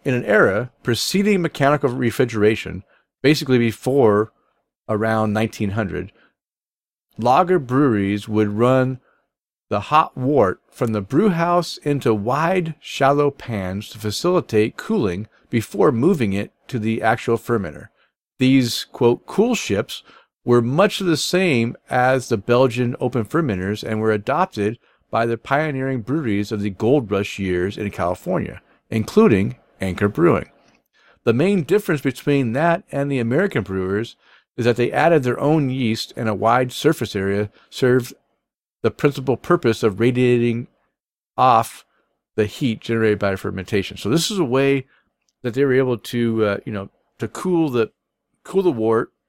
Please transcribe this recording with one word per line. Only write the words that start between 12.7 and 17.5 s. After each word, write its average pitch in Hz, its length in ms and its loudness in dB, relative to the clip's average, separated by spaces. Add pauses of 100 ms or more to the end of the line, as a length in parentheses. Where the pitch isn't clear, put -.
shallow 143 500 2
pans 98 560 -6
to - 100 -20
facilitate 110 760 0
cooling 110 540 -2 (200)
before 156 440 0
moving 123 400 2
it 101 180 -4 (160)
to 131 100 -6
the 113 240 -2
actual 117 360 0
fermenter. 85 500 -6 (500)